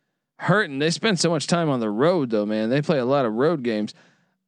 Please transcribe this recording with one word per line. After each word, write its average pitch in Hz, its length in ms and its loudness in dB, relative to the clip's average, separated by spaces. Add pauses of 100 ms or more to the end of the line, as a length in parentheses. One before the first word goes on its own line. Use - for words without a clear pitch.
(380)
hurting. 170 400 0
They 151 120 0
spend 180 300 0
so 175 80 0
much 160 200 -2
time 170 200 2
on 131 120 0
the 110 100 0
road, 139 400 2
though, 104 160 0
man. 110 240 -2
They 139 100 2
play 147 200 0
a 120 40 -2
lot 135 220 0
of 107 80 -2
road 143 300 0
games. 110 280 -2 (560)